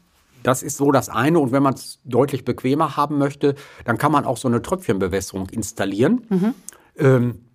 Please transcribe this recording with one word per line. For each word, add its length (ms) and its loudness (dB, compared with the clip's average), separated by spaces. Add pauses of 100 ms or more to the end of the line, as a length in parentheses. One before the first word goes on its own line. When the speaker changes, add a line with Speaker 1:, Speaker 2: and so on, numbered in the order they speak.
(420)
Speaker 1:
Das 220 0
ist 140 -8
so 140 4
das 160 2
eine. 300 2
Und 140 2
wenn 100 2
man's 420 -2
deutlich 420 0
bequemer 520 -2
haben 220 0
möchte, 340 0 (320)
dann 140 0
kann 120 2
man 140 2
auch 120 -2
so 100 -6
eine 160 0
Tröpfchenbewässerung 840 -4
installieren. 800 -2
Speaker 2:
Mhm. 240 0 (440)
Speaker 1:
Ähm, 580 2